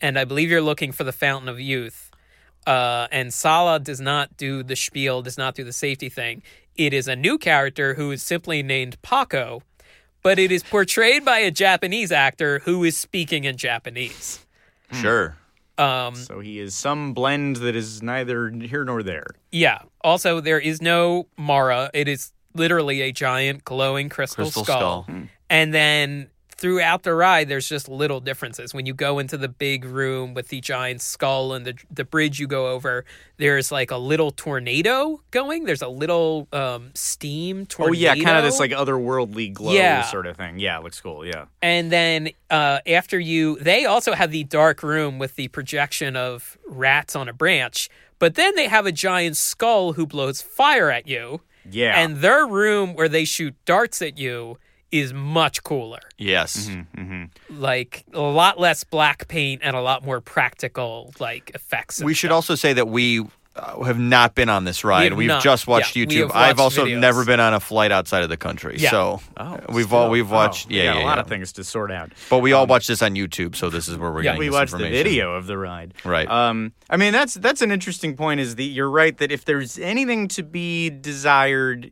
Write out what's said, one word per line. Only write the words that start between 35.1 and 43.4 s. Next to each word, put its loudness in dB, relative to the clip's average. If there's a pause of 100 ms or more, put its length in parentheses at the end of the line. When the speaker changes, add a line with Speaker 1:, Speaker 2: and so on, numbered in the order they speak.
Speaker 1:
going. -2
There's -2
a -6
little, 0
um, -6
steam -8 (120)
Speaker 3:
Oh, 4
yeah, 4
kinda 4
this, 2
Speaker 1:
tornado. 0
Speaker 3:
like, 0
otherworldly -2
glow -4
Speaker 1:
Yeah. 4
Speaker 3:
sort -6
of -10
thing. -10
Yeah, -2
it -10
looks -14
cool, -12
yeah. -10 (160)
Speaker 1:
And 0
then, 2 (200)
uh, 2
after 0
you, 0